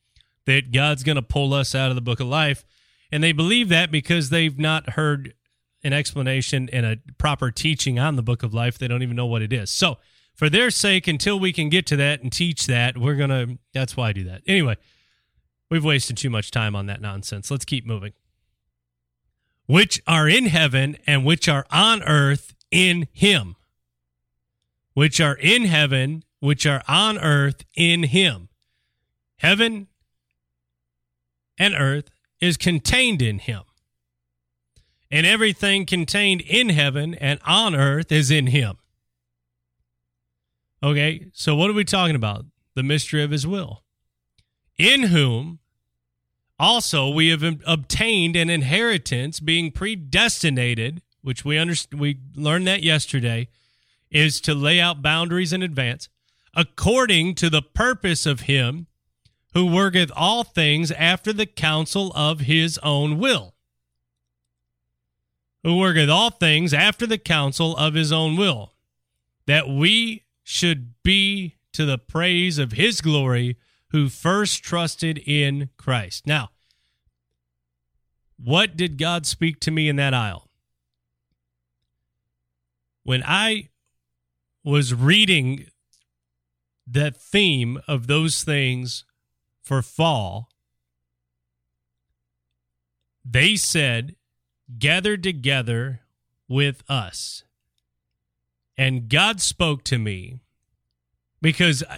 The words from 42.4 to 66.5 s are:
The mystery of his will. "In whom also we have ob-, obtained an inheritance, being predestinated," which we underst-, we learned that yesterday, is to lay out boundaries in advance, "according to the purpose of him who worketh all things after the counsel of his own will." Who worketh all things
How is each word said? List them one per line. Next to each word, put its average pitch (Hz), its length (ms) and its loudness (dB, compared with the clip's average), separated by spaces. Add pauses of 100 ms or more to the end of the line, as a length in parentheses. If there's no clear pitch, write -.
The 131 80 -4
mystery 147 400 0
of 147 80 -2
his 147 160 -2
will. 180 380 -8 (920)
"In 247 280 4
whom 156 560 2 (1000)
also 165 500 2
we 160 200 2
have 160 140 2
ob-, 160 240 -2
obtained 170 720 0
an 170 140 0
inheritance, 160 880 -2
being 165 320 -2
predestinated," 147 1300 -2 (220)
which 131 200 -8
we 147 140 -2
underst-, 160 420 -4
we 143 220 -2 (160)
learned 156 300 0
that 190 160 0
yesterday, 123 640 -2 (640)
is 151 320 0
to 156 120 -2
lay 147 240 2
out 170 220 0
boundaries 165 540 -2
in 185 80 -4
advance, 135 480 -6 (420)
"according 185 840 2
to 170 120 0
the 156 140 2
purpose 214 640 -2
of 139 140 -2
him 139 480 -2 (640)
who 180 100 2
worketh 180 500 2
all 214 300 0
things 156 480 0
after 175 400 0
the 208 140 -2
counsel 160 640 -2
of 151 280 -2
his 160 420 0
own 151 360 0
will." 180 360 -2 (2000)
Who 170 120 2
worketh 165 320 4
all 196 220 4
things 160 420 2